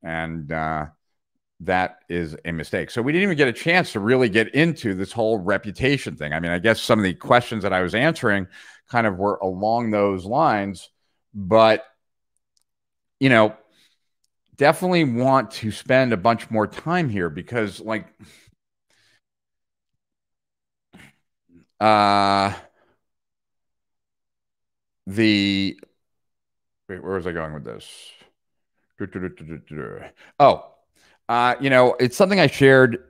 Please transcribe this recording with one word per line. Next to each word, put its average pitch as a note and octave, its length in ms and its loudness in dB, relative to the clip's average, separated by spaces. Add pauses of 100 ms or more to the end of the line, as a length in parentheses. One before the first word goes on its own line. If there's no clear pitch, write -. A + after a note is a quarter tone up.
And, E2 480 -8
uh, D#2 340 -6 (720)
that F2+ 480 -4
is E2+ 360 -6
a E2+ 60 -8
mistake. E2 400 -8
So A#2+ 100 -6
we C3 120 -2
didn't F3 100 0
even F#3+ 140 -2
get C#3+ 100 4
a A#2+ 60 0
chance E3+ 400 -2
to G#2+ 80 -4
really B2 280 2
get G#2 240 0
into C#3 420 0
this F#2 180 -8
whole A2+ 260 0
reputation G2+ 800 -4
thing. D2+ 160 -8
I D#2+ 80 -4
mean, E2+ 100 -4
I F2 80 -2
guess A2 220 0
some A2 180 2
of G#2 60 0
the F2+ 100 0
questions A#2+ 480 0
that F#2+ 100 -2
I F#2 100 0
was F2 120 -4
answering A2 540 -2 (420)
kind A#2 160 0
of F#2+ 100 -2
were G2+ 200 -2
along G#2+ 560 -4
those G2+ 320 -2
lines, G#2 680 -4 (420)
but, A2 520 4 (1400)
you C3+ 80 2
know, A2 260 6 (1000)
definitely E3+ 480 2
want B2+ 480 0
to A2 180 -8
spend B2+ 420 0
a G#2+ 40 0
bunch A2 340 -2
more G#2+ 160 0
time E3 420 -4
here F#2 220 -4
because, F#2+ 480 -8
like, G#2 300 -8 (3750)
uh, G2+ 720 2 (2500)
the, G2+ 720 0 (1120)
wait, F#2 160 -14
where F#2+ 100 -6
was F2+ 140 -6
I F2 40 -6
going D#2+ 220 -8
with D2 100 -14
this? A1 240 -16 (1120)
Do, G2+ 80 -6
do, F#2+ 140 -12
do, F2+ 80 -6
do, E2+ 160 -16
do, D#2 240 -14
do. B1 320 -12 (400)
Oh, A#2+ 260 4 (600)
uh, A#2+ 320 2
you C#3 100 -2
know, B2+ 280 6
it's B2 180 0
something G3 220 4
I D#3+ 80 6
shared C3 640 6